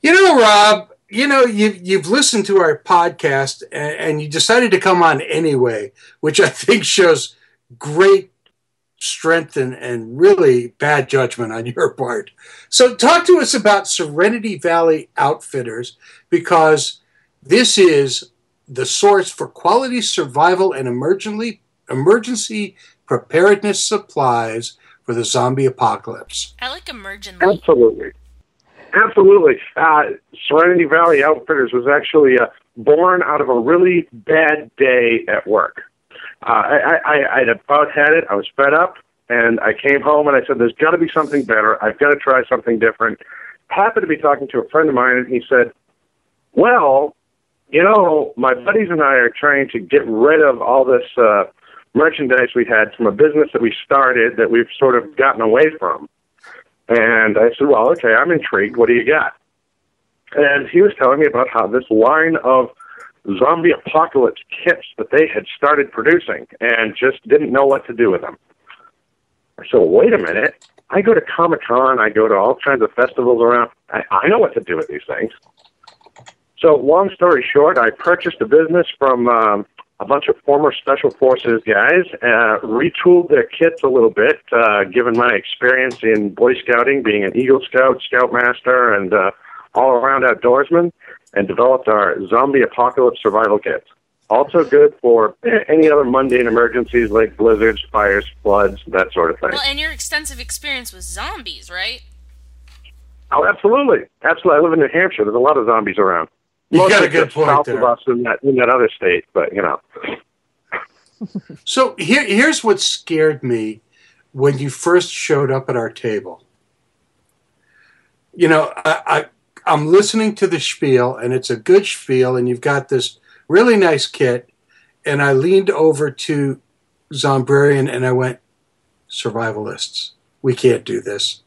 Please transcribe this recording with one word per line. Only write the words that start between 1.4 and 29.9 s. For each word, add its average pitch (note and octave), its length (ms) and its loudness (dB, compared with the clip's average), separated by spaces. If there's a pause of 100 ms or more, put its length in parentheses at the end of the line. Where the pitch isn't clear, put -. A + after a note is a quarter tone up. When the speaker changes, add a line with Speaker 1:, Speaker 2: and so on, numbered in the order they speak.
Speaker 1:
you've, G#3 360 -2
you've F3+ 280 -4
listened A3+ 360 0
to G3 140 2
our D#3 180 0
podcast C#3+ 960 -2
and, D3 260 -8
and D3+ 240 -4
you D3+ 60 -10
decided A3 420 0
to F#3 100 2
come F3+ 220 2
on D#3 200 2
anyway, B2+ 720 -2 (260)
which D3+ 200 -2
I D#3 100 4
think G3+ 340 -2
shows D#3+ 520 0 (440)
great F#3 520 2 (680)
strength E3 580 -4
and, B2+ 160 -4
and A#2+ 460 -12
really D#3+ 480 4 (100)
bad D3 320 -2
judgment A#2+ 420 -4
on A2+ 140 -10
your B2 300 -4
part. A#2+ 340 -8 (400)
So A#3+ 240 2
talk E4+ 320 2
to F4+ 140 6
us C#4 160 -2
about G3+ 320 0
Serenity F#3 720 -4
Valley E3 580 0
Outfitters, B2 800 -6 (320)
because D#3+ 680 0 (420)
this G#3+ 380 2
is C#3+ 460 2 (420)
the B2+ 180 -10
source G3+ 440 0
for - 180 -12
quality A#3+ 540 -2
survival E3+ 680 -2
and C3+ 160 -8
emergency, G3 720 -6 (300)
emergency G#3+ 840 -2 (320)
preparedness G3 800 0
supplies A#2+ 920 -4 (260)
for A#2+ 100 -8
the A#2 120 -4
zombie C3 400 -2
apocalypse. - 960 -6
Speaker 2:
I B3+ 80 -10
like E4+ 180 -16
emergency. G3 580 -12
Speaker 3:
Absolutely. C3+ 640 0 (840)
Absolutely. G3 680 4 (160)
Uh, D3+ 280 2 (440)